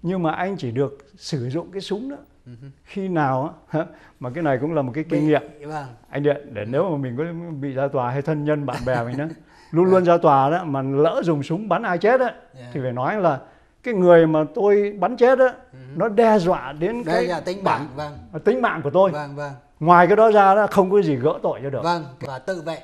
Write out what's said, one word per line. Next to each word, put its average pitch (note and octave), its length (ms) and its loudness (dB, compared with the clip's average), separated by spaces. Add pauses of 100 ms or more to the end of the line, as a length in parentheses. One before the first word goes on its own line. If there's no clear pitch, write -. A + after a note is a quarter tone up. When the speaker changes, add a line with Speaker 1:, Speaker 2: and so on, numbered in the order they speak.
Speaker 1:
Nhưng F3+ 220 -4
mà D#3 80 0
anh F#3 260 -4
chỉ B2+ 140 -6
được C3 260 -4 (180)
sử B2+ 340 -6
dụng E3+ 220 -8
cái F#3+ 100 -10
súng G#3+ 280 -8
đó. C#4 80 -12 (280)
Speaker 2:
Ừ. B2+ 60 -20 (320)
Speaker 1:
Khi F#3+ 240 -8
nào D3+ 460 -2 (180)
á, E3 140 -2 (160)
<laughs> - 180 -20
mà B2+ 100 -10
cái D#3 140 -8
này C#3 180 0
cũng D#3 120 -4
là D3+ 80 0
một B2+ 140 -4
cái D#3 80 -6
kinh D#3 180 -2
Speaker 2:
Bị D3+ 60 0
Speaker 1:
nghiệm. D3+ 140 4 (280)
Speaker 2:
Vâng. D3+ 160 -10 (240)
Speaker 1:
Anh C#3+ 140 -6
Điện, C#3+ 300 0
để G#2 120 -8
nếu C#3+ 240 -2
mà D3+ 80 -4
mình B2+ 200 -6
có D3 60 -4 (380)
bị C#3 120 -8
ra C3+ 140 -2
tòa C3 240 -2
hay C#3 100 -4
thân D3+ 220 -4
nhân, D3 220 -2
bạn B2 200 -6
bè B2 180 -2
mình B2 140 -6
đó, C#3+ 80 -4 (240)
Speaker 2:
<laughs> - 220 -20
Speaker 1:
luôn E3 140 4
Speaker 2:
Vâng. F#3 80 4
Speaker 1:
luôn F#3 120 4
ra E3+ 120 4
tòa C#3+ 320 4
đó, F3 140 -2
mà C#3 180 -4
lỡ D3 440 0
dùng D3+ 180 -2
súng G3 260 -6
bắn F#3 140 0
ai F3+ 140 -2
chết A3 220 4
á, A#3+ 160 -2 (240)
Speaker 2:
Dạ. A#2+ 140 -16
Speaker 1:
thì D3 100 -6
phải B2+ 80 -4
nói D3 300 -4
là D3+ 180 2 (440)
cái B3 100 -4
người F3 340 8
mà D#3 160 2 (120)
tôi G3+ 440 2
bắn A#3+ 180 -2
chết B3 220 4
á, B3+ 140 4 (200)
Speaker 2:
Ừ. C3 40 -20 (180)
Speaker 1:
nó F3+ 120 -2
đe A3 320 4
dọa D#3 400 -2
đến A3+ 260 -4
Speaker 2:
Đe E3+ 80 -2
Speaker 1:
cái F3+ 140 0
Speaker 2:
dọa E3+ 120 -4
tính F#3 240 -8
Speaker 1:
bản C#3 240 -2 (100)
Speaker 2:
mạng, D3 200 -10 (140)
vâng. D#3+ 120 -12
Speaker 1:
tính B3 180 2
mạng E3+ 220 -2
của C#3+ 60 -2
tôi. F3+ 220 4
Speaker 2:
Vâng, D3 240 -8
vâng. C#3+ 160 -10 (280)
Speaker 1:
Ngoài F3 280 6
cái G3+ 80 4
đó A3 160 6
ra G3 240 6
đó, G#3 160 2
không F#3+ 200 2
có G3+ 100 4
gì D#3 140 0
gỡ C#3 280 -2
tội C#3+ 200 -2
cho C#3 60 -8
được. B2 140 -6
Speaker 2:
Vâng, E3+ 200 -2 (160)
và C3 200 -12
tự F#3 220 -8
vệ. D#3 220 -8